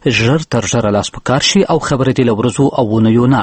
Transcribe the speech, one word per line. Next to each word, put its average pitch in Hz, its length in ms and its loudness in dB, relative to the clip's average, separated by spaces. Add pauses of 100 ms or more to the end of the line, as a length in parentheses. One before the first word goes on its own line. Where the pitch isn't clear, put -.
(180)
ژر 135 260 0 (100)
تر 110 180 -2
ژره 110 240 0
لاس 98 200 -4
په - 140 -14
کار 135 180 0
شي 196 140 2
او 165 160 0
خبرې 127 340 -2
دې 127 160 0
له 117 100 0
ورځو 123 280 0 (120)
او 127 60 0 (140)
اونیو 113 340 4
نه 127 100 2